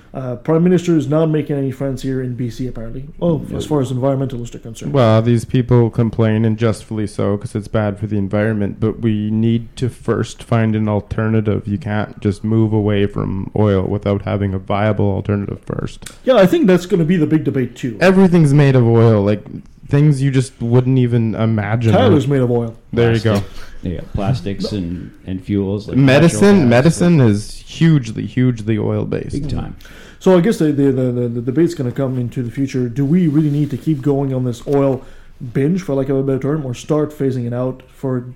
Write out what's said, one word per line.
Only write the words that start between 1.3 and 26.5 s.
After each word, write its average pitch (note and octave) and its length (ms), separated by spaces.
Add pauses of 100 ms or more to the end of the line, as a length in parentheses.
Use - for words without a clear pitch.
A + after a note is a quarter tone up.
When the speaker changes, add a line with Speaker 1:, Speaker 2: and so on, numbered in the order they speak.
Speaker 1:
any C3+ 160
friends C3+ 300
here C3 200
in B2 140
B A#2+ 140
C, B2+ 180
apparently. A#2 400 (100)
Well, E3+ 300
Speaker 2:
No. - 80
Speaker 1:
as B2+ 100
far D3+ 140
as B2+ 140
environmentalists B2+ 600
are B2 60
concerned. A#2 320
Speaker 3:
Well, A2+ 300
these A#2 240
people A#2+ 440
complain, A2 540
and A2 140
justfully G#2+ 500
so, G2+ 300
'cause - 180
it's G#2 140
bad G#2 280
for G#2+ 100
the G#2 100
environment. G#2 640
But A2 180
we G#2+ 320
need A2+ 460
to B2+ 100
first - 560
find A2+ 320
an A2 140
alternative. G#2+ 760
You G2+ 120
can't G#2 420
just G2+ 240
move A2 300
away G#2 320
from G2 520
oil G2 300
without G2+ 360
having G2+ 300
a F#2+ 60
viable G2+ 500
alternative G2 560
first. - 460 (140)
Speaker 1:
Yeah, B3+ 100
I G3 100
think D4 220
that's F3+ 180
gonna F3 200
be E3+ 100
the D#3 100
big D3+ 200
debate, C3 320
too. A#2 240
Speaker 3:
Everything's F3 520
made C#3 220
of B2 100
oil, A2+ 380
like, G2+ 220 (420)
things C#3+ 340
you C#3 80
just C3 320
wouldn't B2 380
even A#2 360
imagine. A2 580
Speaker 1:
Tyler's F3+ 340
made C#3 140
of A#2+ 100
oil. A#2 240 (160)
Speaker 3:
There A#2 220
you A2+ 80
go. A2 140
Speaker 2:
Plastic. G2+ 220 (260)
Yeah, F2 180 (120)
plastics G2+ 600
and, F2 360 (160)
and F#2 180
fuels, G2 440
like - 100
Speaker 3:
Medicine, C#3 440
Speaker 2:
natural G3+ 200